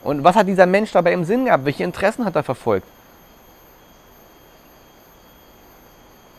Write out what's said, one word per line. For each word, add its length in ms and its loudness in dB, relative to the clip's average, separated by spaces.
Und 200 -4
was 120 6
hat 120 4
dieser 180 4
Mensch 260 0
dabei 220 2
im 100 -2
Sinn 220 -2
gehabt? 180 0
Welche 200 -4
Interessen 420 -4
hat 100 -4
er 80 -2
verfolgt? 440 -4